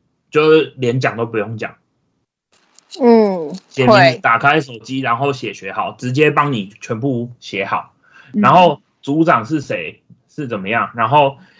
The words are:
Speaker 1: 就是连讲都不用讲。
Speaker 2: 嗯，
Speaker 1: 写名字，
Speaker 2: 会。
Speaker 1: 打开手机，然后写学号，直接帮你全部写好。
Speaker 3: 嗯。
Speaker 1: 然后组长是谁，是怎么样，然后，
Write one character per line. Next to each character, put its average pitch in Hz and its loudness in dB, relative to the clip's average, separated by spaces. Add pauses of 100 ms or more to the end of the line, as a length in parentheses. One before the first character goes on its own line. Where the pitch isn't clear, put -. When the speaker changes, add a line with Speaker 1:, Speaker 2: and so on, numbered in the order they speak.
(320)
Speaker 1:
就 156 4
是 151 4
连 127 -2
讲 120 -2
都 117 -4
不 113 -6
用 107 -6
讲。 107 -12 (1200)
Speaker 2:
嗯， 202 2 (160)
Speaker 1:
写 131 -2
名 226 6
字， 202 6
Speaker 2:
会。 170 4
Speaker 1:
打 117 0
开 143 2
手 131 -10
机， 127 -10
然 117 -2
后 139 -2
写 113 -10
学 95 -14
号， 101 -6
直 123 -6
接 151 2
帮 143 0
你 101 -6 (100)
全 113 -8
部 120 -4 (100)
写 95 -8
好。 104 -8 (400)
Speaker 3:
嗯。 208 0
Speaker 1:
然 135 6
后 165 4 (180)
组 156 0
长 123 2
是 147 -4
谁， 95 -10 (260)
是 151 -10
怎 110 -6
么 95 -8
样， 107 -2
然 113 -2
后， 139 2 (220)